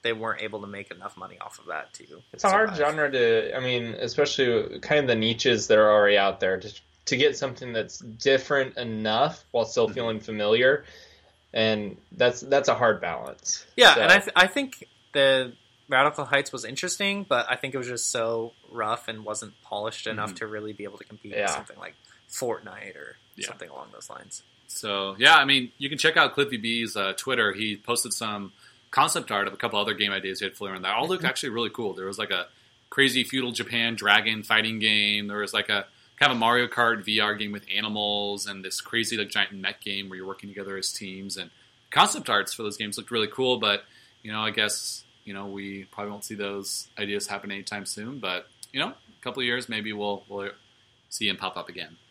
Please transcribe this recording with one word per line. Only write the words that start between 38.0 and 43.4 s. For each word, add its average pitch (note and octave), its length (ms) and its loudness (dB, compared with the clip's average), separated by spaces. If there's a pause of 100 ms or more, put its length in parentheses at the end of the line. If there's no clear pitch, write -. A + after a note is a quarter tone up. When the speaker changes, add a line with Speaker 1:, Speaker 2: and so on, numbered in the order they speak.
Speaker 3:
and F#2+ 180 -12
this - 160 -8
crazy, A#2 340 -2
like, G#2 140 -4
giant G2+ 240 -2
mech F#2+ 280 -6
game G2 280 -8
where F#2 80 -14
you're F#2 100 -12
working G2 220 -12
together G2 280 -10
as F#2 140 -6
teams. F#2+ 460 -10
And F2 120 -10 (420)
concept - 380 2
arts G2+ 240 2
for - 100 -10
those G#2 140 -8
games G#2 200 -6
looked G#2+ 140 -12
really A2 160 0
cool, B2+ 300 0